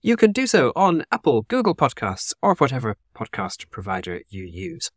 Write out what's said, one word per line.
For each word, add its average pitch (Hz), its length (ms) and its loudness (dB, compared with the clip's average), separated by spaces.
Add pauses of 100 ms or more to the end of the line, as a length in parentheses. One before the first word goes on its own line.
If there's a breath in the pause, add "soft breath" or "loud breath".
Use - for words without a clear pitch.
You 226 160 2
can 220 160 6
do 262 140 0
so 156 280 4
on 175 380 2
Apple, - 300 2
Google 220 320 0
Podcasts, - 640 -2
or 190 140 4
whatever 123 420 0 (180)
podcast - 560 -10
provider 92 580 -8
you 95 160 -12
use. 165 520 -10